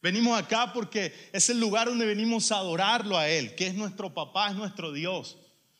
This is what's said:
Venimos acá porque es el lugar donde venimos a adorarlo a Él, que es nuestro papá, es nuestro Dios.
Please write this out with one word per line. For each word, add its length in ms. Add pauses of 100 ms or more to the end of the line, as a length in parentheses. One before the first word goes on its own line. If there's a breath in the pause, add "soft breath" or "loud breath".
Venimos 340
acá 360
porque 580
es 180
el 120
lugar 260
donde 180
venimos 460
a 60
adorarlo 600
a 120
Él, 260
que 120
es 60
nuestro 400
papá, 360
es 60
nuestro 360
Dios. 460 (420 soft breath)